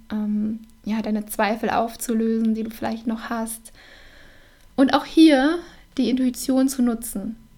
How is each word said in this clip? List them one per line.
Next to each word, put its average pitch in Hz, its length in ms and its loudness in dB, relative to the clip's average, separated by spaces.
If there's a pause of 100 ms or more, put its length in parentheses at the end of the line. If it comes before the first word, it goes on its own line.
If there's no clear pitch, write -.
(120)
ähm, 214 480 -2 (240)
ja, 214 180 -4
deine 214 240 -4
Zweifel 220 440 -2
aufzulösen, 226 840 0
die 220 100 -4
du 220 60 -6
vielleicht 226 380 -6
noch 226 220 -6
hast. 226 420 -8 (1040)
Und 269 180 4
auch - 120 2
hier 320 540 6 (380)
die 240 120 2
Intuition 262 600 0
zu 262 120 -4
nutzen. 226 540 -4 (220)